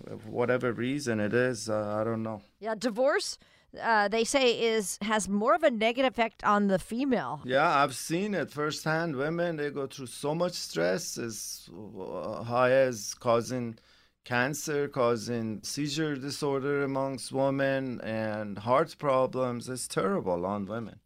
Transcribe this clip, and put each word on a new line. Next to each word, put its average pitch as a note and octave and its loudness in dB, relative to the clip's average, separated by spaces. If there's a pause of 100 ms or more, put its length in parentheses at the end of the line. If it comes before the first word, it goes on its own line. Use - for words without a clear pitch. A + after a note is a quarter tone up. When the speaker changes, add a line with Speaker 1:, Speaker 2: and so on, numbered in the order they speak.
Speaker 1:
For G#2 -12
whatever A#2+ 2
reason B2 -2
it G#2 0
is, A#2 0
uh, G#2+ -2
I - 0
don't A2+ -2
know. A2 -8 (160)
Speaker 2:
Yeah, A3 -6
divorce, B3+ 0 (420)
uh, G#3+ 4
they A3+ 0
say, B3+ 4
is, A3 0
has G#3+ 0
more G#3 2
of E4 2
a D#4 6
negative A#3+ 2
effect A3+ -2
on G#3 4
the F#3+ 4
female. G#3+ -2
Speaker 1:
Yeah, C#3 6
I've C#3 4
seen F#3+ -2
it C#3+ -2
firsthand. D#3 -2
Women, E3 -2
they D3 -4
go C#3 -4
through C3 -10
so C#3+ -4
much F3 0
stress, F3 -2
as, - -8
uh, F#2 -8
high B2 4
as B2+ 4
causing A#2 0 (460)
cancer, C#3+ 0
causing A#2 0
seizure D3 -2
disorder C#3 -2
amongst C3+ -2
women, C3+ 0
and G#2+ -4
heart B2+ 2
problems. B2+ 0
It's B2+ -8
terrible C#3+ 0
on G2+ -2
women. G#2+ -8